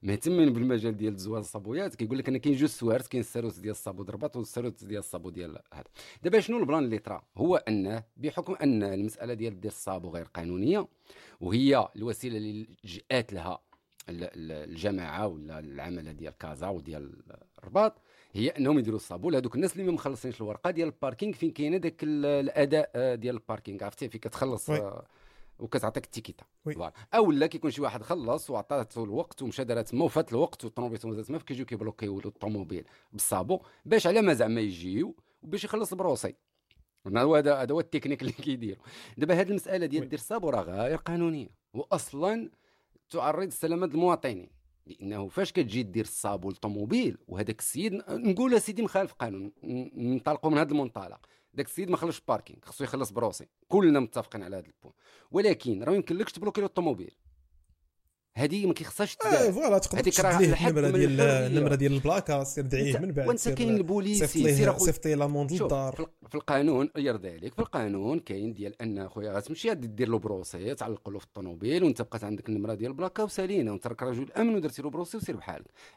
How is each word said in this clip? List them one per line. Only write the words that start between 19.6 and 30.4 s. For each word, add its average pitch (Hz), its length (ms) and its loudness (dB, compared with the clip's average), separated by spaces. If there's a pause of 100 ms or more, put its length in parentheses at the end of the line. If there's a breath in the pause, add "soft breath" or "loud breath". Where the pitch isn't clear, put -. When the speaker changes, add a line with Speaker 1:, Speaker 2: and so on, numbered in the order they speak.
Speaker 1:
اللي 190 120 -6
ما 180 80 2
مخلصينش 135 480 -4
الورقه 107 300 -4
ديال 165 180 -2
الباركينغ 143 440 -4
فين 165 180 -2
كاينه 151 260 -2
داك 165 260 -4
ال-، 151 240 0
الاداء، 143 680 4
آه، 127 200 2
ديال 120 200 -4
الباركينغ، 107 500 -8
عرفتي 107 240 -8
فين 110 120 -12
كتخلص، 127 500 -4
Speaker 2:
وي. 151 60 2
Speaker 1:
آه، 101 300 -6 (520 soft breath)
وكتعطيك 113 460 -4
التيكيتا. - 400 -14 (200)
Speaker 2:
وي. 151 100 -6
Speaker 1:
فوالا. 85 180 -8 (220 loud breath)
او 208 180 8
لا 147 140 4
كيكون 156 240 -2
شي 127 120 -4
واحد 120 200 -2
خلص 151 480 -2
وعطاته 120 540 -4
الوقت 117 380 -6
ومشى 131 220 -4
دارها 117 180 0
تما 127 220 0
وفات 156 280 2
الوقت 131 320 0